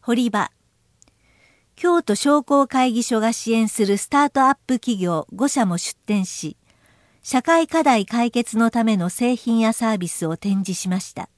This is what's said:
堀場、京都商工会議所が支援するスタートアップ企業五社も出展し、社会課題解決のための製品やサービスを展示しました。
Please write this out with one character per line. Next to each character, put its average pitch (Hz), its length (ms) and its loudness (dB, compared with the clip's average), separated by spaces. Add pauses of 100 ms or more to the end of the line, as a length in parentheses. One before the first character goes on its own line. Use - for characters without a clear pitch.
堀 240 280 0
場、 202 220 -4 (1200)
京 349 260 2
都 - 140 0
商 285 280 2
工 277 220 2
会 254 280 0
議 233 100 0
所 226 160 0
が 226 140 2
支 - 180 -4
援 226 160 2
す 208 180 0
る 202 120 2
ス - 100 -6
タ 285 160 2
ー 285 60 2
ト 269 180 2
ア 269 40 4
ッ 277 60 0 (100)
プ 262 120 0
企 220 200 -4
業 175 360 -2
五 254 140 0
社 247 160 0
も 175 120 0
出 - 220 -8
展 208 260 -2
し、 - 300 -10 (680)
社 247 200 -2
会 330 240 2
課 320 160 0
題 233 240 2
解 233 240 0
決 240 260 -2
の 233 140 2
た 233 120 0
め 220 140 2
の 175 120 0
製 247 260 -2
品 226 240 0
や 226 140 2
サ 226 180 -2
ー 214 80 -2
ビ 175 80 -6
ス - 180 -6
を 165 120 -4
展 196 260 -2
示 185 100 -6
し 180 160 -6
ま 180 100 0
し - 140 -14
た。 - 240 -12